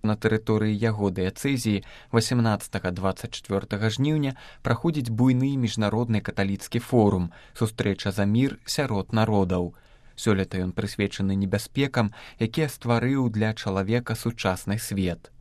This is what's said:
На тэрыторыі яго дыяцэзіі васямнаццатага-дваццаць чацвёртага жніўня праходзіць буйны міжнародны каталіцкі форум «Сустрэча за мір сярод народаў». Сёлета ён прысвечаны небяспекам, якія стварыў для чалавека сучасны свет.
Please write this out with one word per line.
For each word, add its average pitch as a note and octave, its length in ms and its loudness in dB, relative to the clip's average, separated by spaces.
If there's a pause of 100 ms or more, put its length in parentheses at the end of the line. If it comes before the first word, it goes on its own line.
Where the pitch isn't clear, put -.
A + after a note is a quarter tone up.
На G#2+ 140 2
тэрыторыі G#2+ 560 2
яго G#2 400 0
дыяцэзіі G2+ 720 -2 (320)
васямнаццатага-дваццаць G2+ 1200 0
чацвёртага G#2 560 -2
жніўня C#3+ 480 0 (240)
праходзіць B2+ 480 0
буйны B2+ 480 4
міжнародны A2 640 0
каталіцкі G2 560 -2
форум G2 520 4 (200)
«Сустрэча G2+ 640 -2
за G2+ 80 0
мір A#2 400 2
сярод A2+ 480 -2
народаў». F#2+ 640 2 (460)
Сёлета F#2+ 400 0
ён F#2 160 -2
прысвечаны G2 580 -2
небяспекам, G#2 760 0 (260)
якія B2 320 0
стварыў A#2+ 640 0
для G#2+ 240 0
чалавека G#2+ 580 -2
сучасны G2+ 640 -2
свет. F#2+ 640 -4